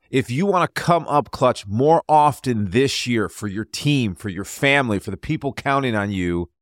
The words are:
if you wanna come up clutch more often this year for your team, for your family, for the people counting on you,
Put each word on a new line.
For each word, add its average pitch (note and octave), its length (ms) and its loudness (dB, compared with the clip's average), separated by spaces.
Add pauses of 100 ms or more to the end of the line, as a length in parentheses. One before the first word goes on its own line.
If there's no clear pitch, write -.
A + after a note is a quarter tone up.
(120)
if B2+ 180 0
you C#3 160 -2
wanna F3+ 220 2
come - 400 0
up D3 240 0
clutch - 340 0
more C3 420 2
often C3+ 600 2
this B2 380 0
year A2 200 0
for - 200 -10
your G#2 180 -8
team, C3 480 0
for G#2+ 160 -10
your F#2 160 -8
family, C#3 540 2
for - 100 -12
the F#2+ 80 -8
people C#3+ 340 -6
counting C3+ 440 -2
on G2+ 160 -2
you, F2 400 -2 (100)